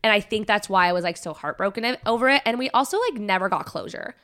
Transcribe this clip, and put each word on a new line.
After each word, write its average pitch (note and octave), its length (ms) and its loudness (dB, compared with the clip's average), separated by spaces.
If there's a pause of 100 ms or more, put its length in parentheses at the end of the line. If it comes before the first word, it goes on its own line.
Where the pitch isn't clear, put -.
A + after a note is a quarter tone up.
And A3 80 4
I G#3 80 4
think G#3+ 260 -4
that's G#3 220 0
why F#3 200 4
I F3 40 2
was, F3+ 120 0
like, E3+ 120 -2
so E3 160 -10
heartbroken F#3+ 540 -4
o-, B3 180 -2
over A#3 240 2
it. C#4 160 4
And A#3 140 0
we B3+ 120 -2
also, C#4 300 2
like, A#4 140 0
never G3 340 0
got E3 160 -2
closure. - 600 -10